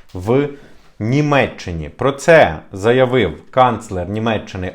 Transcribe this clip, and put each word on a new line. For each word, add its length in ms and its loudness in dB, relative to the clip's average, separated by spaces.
в 340 0
Німеччині. 880 -2
Про 220 -2
це 480 4
заявив 800 0
канцлер 580 0
Німеччини 640 -4